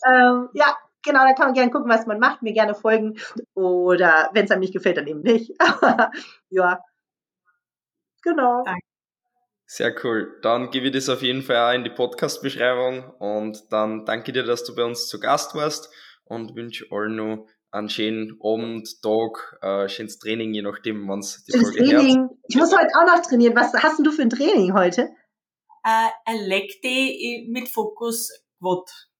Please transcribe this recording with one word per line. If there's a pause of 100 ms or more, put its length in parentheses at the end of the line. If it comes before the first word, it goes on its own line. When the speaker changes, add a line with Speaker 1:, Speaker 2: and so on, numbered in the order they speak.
Speaker 1:
Ähm,
ja, (260)
genau,
da
kann
man
gerne
gucken,
was
man
macht,
mir
gerne
folgen (380)
oder
wenn's
einem
nicht
gefällt,
dann
eben
nicht.
<laughs>
Ja, (1400)
genau.
Speaker 2:
Danke. (920)
Speaker 3:
Sehr (100)
cool.
Dann
gebe
ich
das
auf
jeden
Fall
auch
in
die
Podcast-Beschreibung (120)
und
dann
danke
dir,
dass
du
bei
uns
zu
Gast
warst (300)
und
wünsche
allen
noch (220)
einen
schönen
Abend, (140)
Tag,
äh,
schönes
Training,
je
nachdem,
wann's
die
Speaker 1:
Schönes
Speaker 3:
Folge
hört.
Speaker 1:
Training. (180)
Ich
muss
heute (100)
auch
noch
trainieren.
Was
hast
denn
du
für
ein
Training
heute? (720)
Speaker 2:
Äh, (180)
ein
Leg
Day
mit
Fokus (260)
Quad. (300)